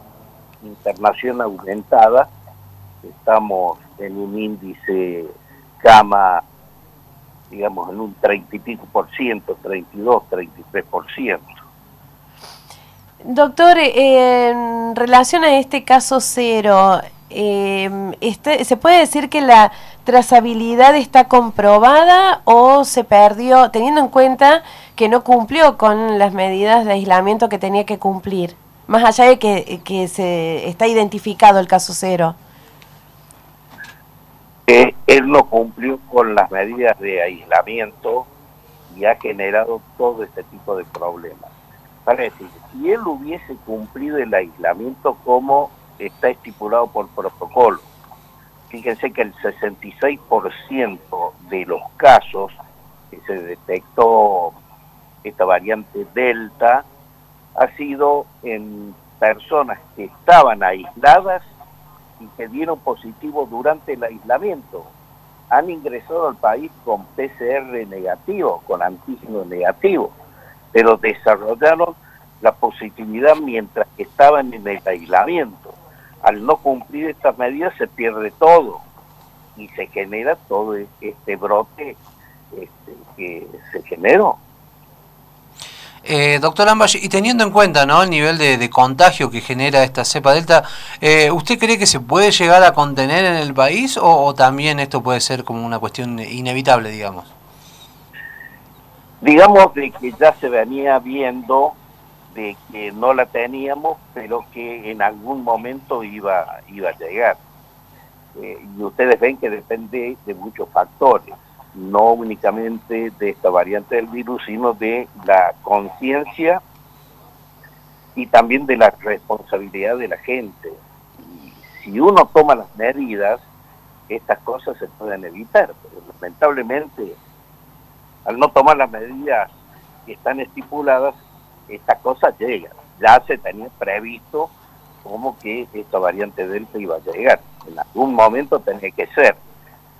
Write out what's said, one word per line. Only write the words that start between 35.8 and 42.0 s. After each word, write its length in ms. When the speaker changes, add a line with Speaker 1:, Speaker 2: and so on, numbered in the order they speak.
Speaker 1:
con 260
las 160
medidas 480
de 220
aislamiento 1040
y 80
ha 120
generado 640
todo 240
este 220
tipo 320
de 80
problemas. 680